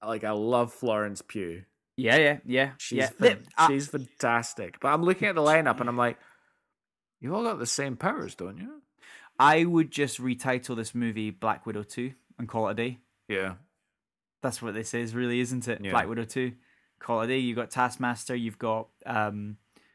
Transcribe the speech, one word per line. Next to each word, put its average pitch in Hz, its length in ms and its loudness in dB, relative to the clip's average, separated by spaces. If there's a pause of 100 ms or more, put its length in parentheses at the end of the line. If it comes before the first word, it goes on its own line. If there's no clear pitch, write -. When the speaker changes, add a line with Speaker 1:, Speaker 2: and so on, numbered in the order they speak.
Speaker 1:
Like, 110 200 -4
I 107 60 -2
love 113 420 2
Florence 107 500 -2
Pugh. 92 400 -10 (360)
Speaker 2:
Yeah, 127 180 6
yeah, 147 300 6
yeah, 131 320 2
Speaker 1:
She's - 200 -6
Speaker 2:
yeah. 131 120 2
Speaker 1:
fan-, - 340 4 (120)
Speaker 2:
The, 160 60 6
uh, 165 60 10
Speaker 1:
she's 139 200 0
fantastic. 117 920 -2
But 131 80 0
I'm 156 140 4
looking 185 260 2
at 185 60 -2
the 160 80 2
lineup 151 380 6
and 120 100 0
I'm 120 80 -2
like, 120 180 2 (1040)
"You've 139 140 -6
all 226 80 -2
got 226 160 -2
the 117 80 -6
same 135 320 -2
powers, 220 360 -4
don't - 220 -10
you?" 269 240 -14 (580)
Speaker 2:
I 156 260 8
would 165 260 4
just 139 300 -2
retitle 127 560 -2
this 110 180 -6
movie 110 360 -2
Black 107 360 -2
Widow 107 160 -6
two 123 300 -8 (260)
and 120 100 -8
call 110 200 -2
it 104 40 -2
a - 20 -6
day. 123 240 -4 (300)
Speaker 1:
Yeah. 95 260 -2 (880)
Speaker 2:
That's 127 200 -4
what 110 120 -6
this 110 200 -6
is, 117 200 -4
really, 123 260 0
isn't 123 280 -4
it? 113 140 -4
Speaker 1:
Yeah. 98 80 -6
Speaker 2:
Black 104 180 2
Widow 117 160 -4
two, 127 280 -4 (480)
call 117 200 -2
it 113 60 0
a - 20 -2
day. 131 100 0
You've 120 180 -2
got 117 140 -4
Taskmaster, 123 640 -2
you've 113 240 -6
got, 113 300 -2 (160)
um, 104 520 -4 (380)